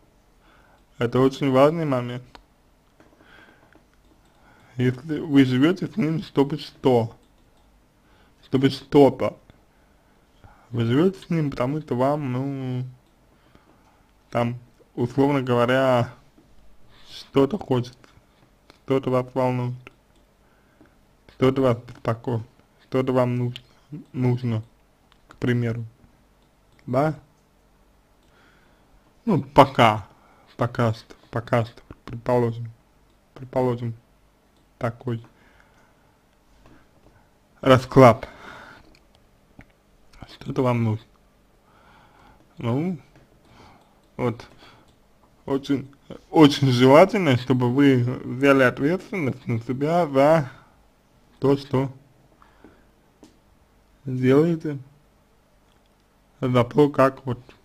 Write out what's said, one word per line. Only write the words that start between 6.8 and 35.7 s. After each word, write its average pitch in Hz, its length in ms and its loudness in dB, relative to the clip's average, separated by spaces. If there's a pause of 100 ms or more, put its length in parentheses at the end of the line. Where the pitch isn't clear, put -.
Чтобы 135 260 0
что-то. 127 680 0 (1300)
Вы 117 160 -4
живете 156 380 0
с - 60 -20
ним, 156 220 -2
потому 139 280 -4
что 151 140 -8
вам, 139 380 -2
ну, 127 520 -6 (1500)
там, 120 280 -4 (380)
условно 139 440 0
говоря, 123 720 0 (960)
что-то 139 500 -2
хочет, - 380 -4 (880)
что-то 135 280 -4
вас 127 240 -2
волнует, 127 420 -4 (1600)
что-то 131 280 0
вас 120 240 2
беспокоит, 113 560 -6 (400)
что-то 131 300 -2
вам 123 240 0
нуж-, 123 260 -6 (500)
нужно, 123 520 -2 (640)
к - 80 -20
примеру. 117 480 -4 (1000)
Да? 139 280 -2 (2000)
Ну, 185 160 2
пока, 117 680 4 (480)
пока 117 380 -2
что, - 200 -18 (160)
пока 117 360 -2
что, - 140 -20 (240)
предположим, 117 680 -4 (600)
предположим, 123 600 -4 (840)
такой 117 460 -8 (2250)